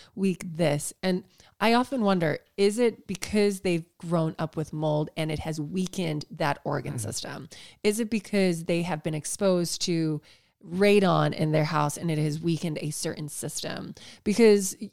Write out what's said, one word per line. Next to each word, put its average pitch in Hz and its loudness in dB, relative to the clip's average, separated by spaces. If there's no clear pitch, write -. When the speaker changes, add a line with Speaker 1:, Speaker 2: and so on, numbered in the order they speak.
Speaker 1:
weak 190 -2
this." 156 -2
And 185 0
I 226 4
often 247 0
wonder, 180 2
is 202 2
it 240 0
because 208 0
they've 170 0
grown 165 0
up - -4
with 156 -6
mold 151 0
and 156 -4
it 151 -4
has 156 -6
weakened 165 -4
that 156 -2
organ 139 -4
Speaker 2:
Mm-hmm. 127 -6
Speaker 1:
system? - -10
Is 208 0
it 220 -4
because 190 0
they 170 0
have 165 -4
been 160 -4
exposed 175 0
to 160 0
radon 180 4
in 156 0
their 156 4
house 151 0
and 170 -4
it 156 0
has 151 0
weakened 160 -2
a 147 -6
certain 156 -6
system? - -8
Because 208 6